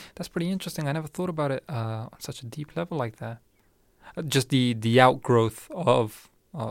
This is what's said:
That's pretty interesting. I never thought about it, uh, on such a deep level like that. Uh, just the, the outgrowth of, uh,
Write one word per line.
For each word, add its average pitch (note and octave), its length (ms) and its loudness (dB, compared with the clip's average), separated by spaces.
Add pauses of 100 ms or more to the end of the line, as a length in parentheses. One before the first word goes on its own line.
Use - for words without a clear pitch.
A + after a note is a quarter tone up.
(160)
That's - 120 -10
pretty F3 220 -4
interesting. F3+ 380 -4
I C#3 40 -2
never D3+ 160 -4
thought F3+ 220 -6
about D3+ 220 -2
it, C3 180 -4
uh, A2+ 420 -6
on - 80 -20
such - 220 -12
a B2 60 -12
deep D3 280 -12
level E3+ 220 -4
like A#2+ 200 -4
that. A2+ 200 -10 (800)
Uh, F3+ 60 -6
just C#3 260 0
the, B2+ 240 2
the A2+ 260 4
outgrowth B2 680 4
of, B2+ 580 0 (280)
uh, - 20 -10 (140)